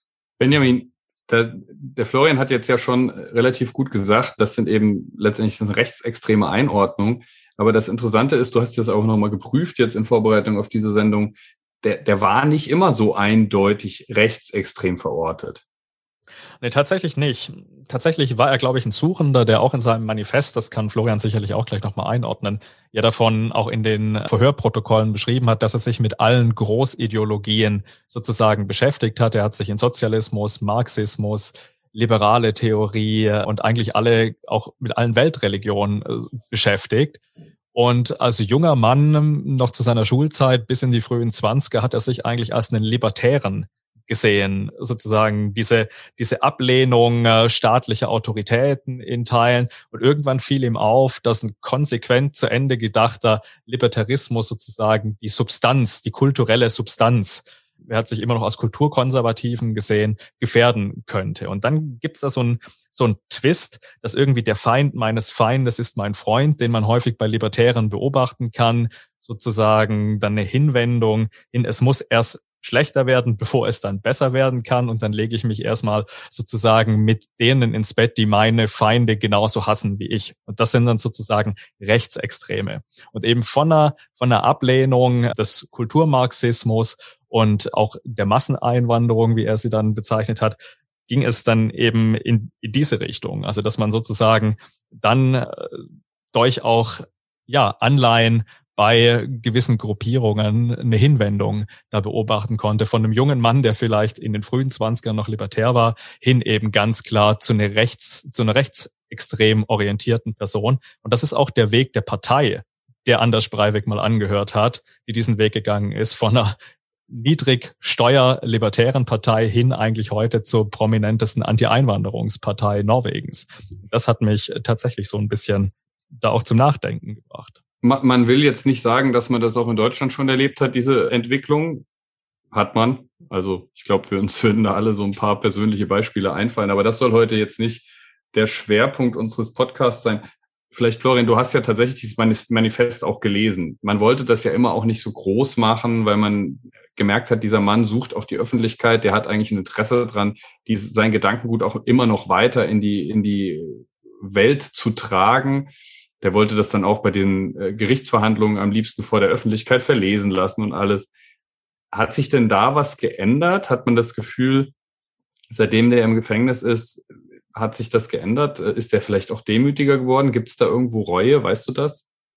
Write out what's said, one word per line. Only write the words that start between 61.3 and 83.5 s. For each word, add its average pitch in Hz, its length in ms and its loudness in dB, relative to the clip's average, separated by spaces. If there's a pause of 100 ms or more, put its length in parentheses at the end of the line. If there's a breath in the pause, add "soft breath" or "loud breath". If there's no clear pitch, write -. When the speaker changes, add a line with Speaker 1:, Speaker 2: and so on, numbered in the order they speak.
Speaker 2:
Und 98 160 -4
dann 147 340 -2
gibt's - 220 -10
da 139 80 -2
so 131 120 -2
ein, 120 180 -2 (300 loud breath)
so - 180 0
ein 107 100 0 (120)
Twist, - 500 -2 (220 soft breath)
dass 113 120 -8
irgendwie 135 280 2
der 107 140 0
Feind 135 400 0
meines 110 360 -2
Feindes 120 480 0
ist - 180 -6
mein 101 160 -4
Freund, 139 480 0
den 120 100 0
man 110 160 0
häufig 120 300 0
bei 107 100 -2
Libertären 110 600 2
beobachten 127 640 -2
kann, 117 360 0 (320 loud breath)
sozusagen 107 1000 0
dann 104 120 -2
eine 104 140 -2
Hinwendung 120 800 2 (240 soft breath)
in, 123 140 0
es - 160 -4
muss 135 180 2
erst - 420 -2 (260)
schlechter 135 380 0
werden, 123 320 2
bevor 113 300 -2
es 110 140 -2
dann 101 200 -6
besser 131 320 0
werden 131 280 2
kann. 123 280 0
Und 113 120 -4
dann 107 120 -2
lege 110 220 -2
ich 107 80 -4
mich 107 200 -4
erstmal 107 420 -2 (240 loud breath)
sozusagen 110 680 2
mit 107 280 2 (140)
denen 120 340 2
ins 110 200 -4
Bett, 117 240 2
die 110 80 2
meine 110 420 2
Feinde 110 500 2
genauso 104 480 0
hassen 107 340 -2
wie - 80 -8
ich. - 280 -6 (100)
Und 110 140 -8
das 113 120 0
sind 120 140 4
dann 117 140 2
sozusagen 107 560 -4 (240 loud breath)
Rechtsextreme. - 1040 -4 (280 soft breath)
Und 104 120 -8
eben 117 200 2
von 151 280 0